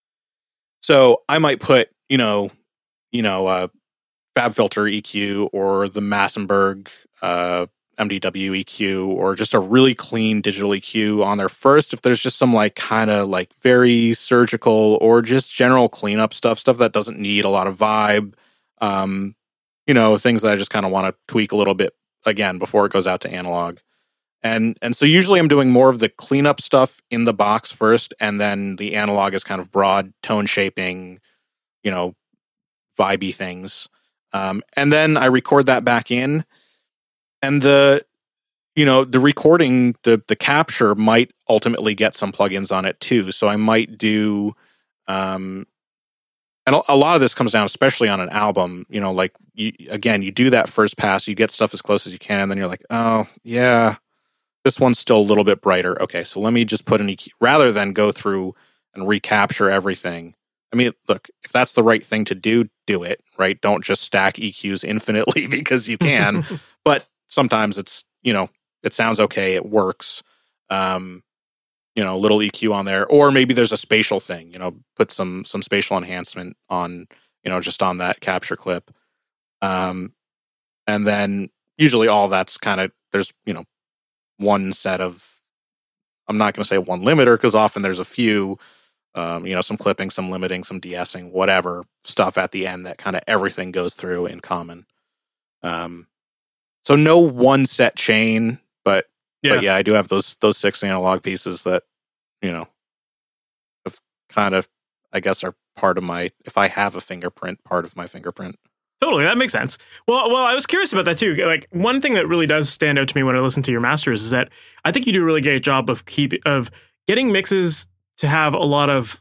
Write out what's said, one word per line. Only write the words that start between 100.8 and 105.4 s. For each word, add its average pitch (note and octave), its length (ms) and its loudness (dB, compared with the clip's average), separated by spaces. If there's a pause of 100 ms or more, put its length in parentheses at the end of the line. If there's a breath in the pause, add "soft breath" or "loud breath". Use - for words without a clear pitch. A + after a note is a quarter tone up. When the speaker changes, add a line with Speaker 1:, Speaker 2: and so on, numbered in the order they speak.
Speaker 1:
analog F#2 380 -2
pieces F#2 420 -8
that, F2+ 180 -2 (600)
you F#2 100 -6
know, E2 160 -12 (1160)
have - 160 -14 (280)
kind G2+ 260 -2
of, F#2+ 140 -2 (440)
I G#2 60 -4
guess, F#2+ 240 -4